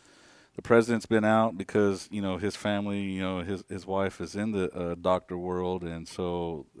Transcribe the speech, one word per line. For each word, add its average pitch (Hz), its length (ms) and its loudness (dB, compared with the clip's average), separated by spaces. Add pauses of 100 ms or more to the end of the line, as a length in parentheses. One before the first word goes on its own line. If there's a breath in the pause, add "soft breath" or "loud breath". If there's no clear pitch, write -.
(540 soft breath)
the - 80 -10
president's 117 440 6
been 110 180 4
out 110 340 4
because, 98 520 2
you 104 120 -4
know, 92 160 -2
his 98 180 -4
family, 101 460 -2
you 95 180 -4
know, 92 200 -2
his, 90 280 -6
his 90 180 -10
wife 98 340 -2
is 82 160 -8
in 107 160 -2
the, 95 220 0
uh, 87 200 -4
doctor 90 420 0
world, 90 460 -2
and 82 260 -8
so 87 580 -4 (140)